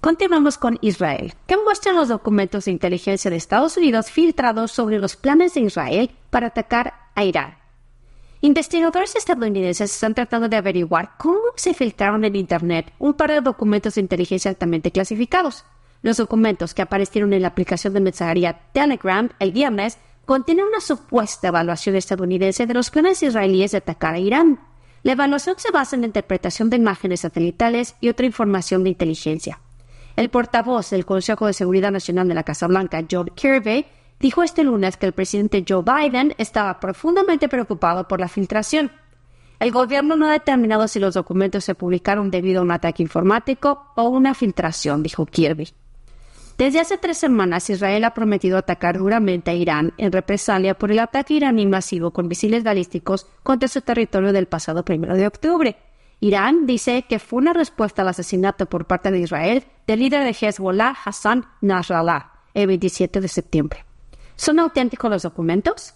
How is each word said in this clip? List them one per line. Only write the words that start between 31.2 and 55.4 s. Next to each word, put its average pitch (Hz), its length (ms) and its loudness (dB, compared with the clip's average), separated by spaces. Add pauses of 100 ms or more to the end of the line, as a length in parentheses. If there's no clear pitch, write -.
de 202 60 2
Seguridad 190 380 0
Nacional 185 380 0
de 170 60 0
la 156 100 -2
Casa - 240 -4
Blanca, 180 420 0
John - 240 -4
Kirby, 269 520 0 (340)
dijo 269 220 2
este 330 200 0
lunes 202 360 0
que 196 80 -2
el 180 80 -2
presidente 202 520 -2
Joe 185 160 0
Biden 269 540 2
estaba 208 420 -2
profundamente 330 720 0
preocupado 185 580 -2
por 185 140 -2
la 180 80 -4
filtración. 214 640 -2 (680)
"El 240 140 0
gobierno 277 420 2
no 311 140 2
ha 302 40 4
determinado 233 560 2
si 214 120 -4
los 190 140 0
documentos 185 500 -2
se 185 100 -4
publicaron 196 560 -2
debido 185 300 0
a 180 40 2
un 175 60 0
ataque 170 320 -2
informático 240 840 0 (100)
o 233 140 2
una 262 240 4
filtración", 160 680 -2
dijo 156 220 -2
Kirby. 156 460 0 (880)
Desde 269 180 4
hace 330 200 0
tres 339 180 -4
semanas, 196 540 2
Israel 202 340 0
ha 233 80 0
prometido 196 460 0
atacar 180 400 -2
duramente 190 520 0
a 170 40 0
Irán 165 420 0
en 196 160 0
represalia 190 600 0
por 208 160 -2
el 214 80 4
ataque 262 340 -2
iraní 269 320 2
masivo 185 460 -2
con 180 180 -4
misiles 214 360 0
balísticos 190 640 -2 (160)
contra 269 240 0
su 254 140 -2
territorio 214 540 0
del 190 100 2
pasado 165 400 -6
primero 170 320 -2
de 190 100 2
octubre. 311 520 0 (420)